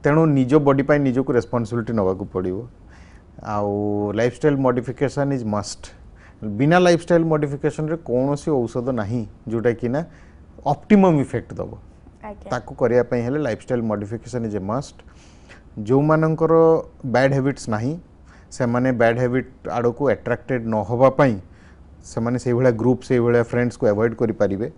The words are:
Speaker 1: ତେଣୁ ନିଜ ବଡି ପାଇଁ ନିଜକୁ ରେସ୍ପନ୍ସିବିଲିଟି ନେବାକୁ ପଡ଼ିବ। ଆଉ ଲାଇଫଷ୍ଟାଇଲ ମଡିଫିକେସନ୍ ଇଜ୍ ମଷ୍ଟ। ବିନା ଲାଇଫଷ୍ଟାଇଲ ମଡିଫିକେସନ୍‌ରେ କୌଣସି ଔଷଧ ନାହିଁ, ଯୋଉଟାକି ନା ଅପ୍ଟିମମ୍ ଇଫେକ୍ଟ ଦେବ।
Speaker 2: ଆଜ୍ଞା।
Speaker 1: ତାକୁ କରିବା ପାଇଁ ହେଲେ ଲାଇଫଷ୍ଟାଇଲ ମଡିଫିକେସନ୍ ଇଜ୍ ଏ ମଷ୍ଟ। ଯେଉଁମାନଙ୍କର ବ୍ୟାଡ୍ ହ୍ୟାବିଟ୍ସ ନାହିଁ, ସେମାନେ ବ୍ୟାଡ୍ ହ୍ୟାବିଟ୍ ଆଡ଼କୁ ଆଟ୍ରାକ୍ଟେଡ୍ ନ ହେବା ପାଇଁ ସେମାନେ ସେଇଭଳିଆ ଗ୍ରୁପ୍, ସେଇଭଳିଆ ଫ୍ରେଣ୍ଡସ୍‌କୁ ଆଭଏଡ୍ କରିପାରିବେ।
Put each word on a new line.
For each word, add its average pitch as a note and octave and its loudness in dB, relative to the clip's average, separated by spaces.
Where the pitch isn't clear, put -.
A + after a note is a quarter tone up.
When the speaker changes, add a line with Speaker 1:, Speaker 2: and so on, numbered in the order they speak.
Speaker 1:
ତେଣୁ D#3 4
ନିଜ C3+ 2
ବଡି C#3 4
ପାଇଁ D3 2
ନିଜକୁ C3 0
ରେସ୍ପନ୍ସିବିଲିଟି A#2 -2
ନେବାକୁ F#2+ 0
ପଡ଼ିବ। F#2+ -4
ଆଉ G#2 -4
ଲାଇଫଷ୍ଟାଇଲ B2 0
ମଡିଫିକେସନ୍ C3 -2
ଇଜ୍ B2+ -4
ମଷ୍ଟ। G#2 -6
ବିନା B2+ 2
ଲାଇଫଷ୍ଟାଇଲ E3+ 4
ମଡିଫିକେସନ୍‌ରେ D3+ -2
କୌଣସି C#3 -2
ଔଷଧ B2 -2
ନାହିଁ, A2+ -4
ଯୋଉଟାକି A#2 -2
ନା C#3+ -2
ଅପ୍ଟିମମ୍ E3+ 4
ଇଫେକ୍ଟ A#2+ -6
ଦେବ। G#2 -10
Speaker 2:
ଆଜ୍ଞା। - -16
Speaker 1:
ତାକୁ B2+ -8
କରିବା B2 2
ପାଇଁ A#2+ -2
ହେଲେ B2+ -2
ଲାଇଫଷ୍ଟାଇଲ B2 -4
ମଡିଫିକେସନ୍ A2+ -6
ଇଜ୍ G#2 -6
ଏ - -4
ମଷ୍ଟ। G#2+ -6
ଯେଉଁମାନଙ୍କର D#3+ 2
ବ୍ୟାଡ୍ C3 2
ହ୍ୟାବିଟ୍ସ C3+ -2
ନାହିଁ, A#2 -4
ସେମାନେ B2+ 0
ବ୍ୟାଡ୍ A#2 2
ହ୍ୟାବିଟ୍ B2 -2
ଆଡ଼କୁ A#2+ 0
ଆଟ୍ରାକ୍ଟେଡ୍ A#2 -4
ନ A2+ -2
ହେବା A#2 2
ପାଇଁ C3 2
ସେମାନେ A#2+ -4
ସେଇଭଳିଆ B2 2
ଗ୍ରୁପ୍, A#2 0
ସେଇଭଳିଆ A#2+ 2
ଫ୍ରେଣ୍ଡସ୍‌କୁ A#2+ -2
ଆଭଏଡ୍ A2 2
କରିପାରିବେ। A2 -2